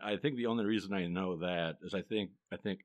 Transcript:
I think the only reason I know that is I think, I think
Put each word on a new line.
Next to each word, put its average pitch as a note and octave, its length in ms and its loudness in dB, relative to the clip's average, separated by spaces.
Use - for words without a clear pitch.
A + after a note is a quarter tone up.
I G#2 140 0
think C#3+ 180 0
the A#2 120 0
only A2+ 180 2
reason G2+ 280 2
I F#2 140 0
know F2+ 300 0
that E2+ 460 0
is E2+ 100 -10
I F#2+ 80 0
think, G#2+ 300 -2
I F#2 60 -6
think F#2+ 280 -4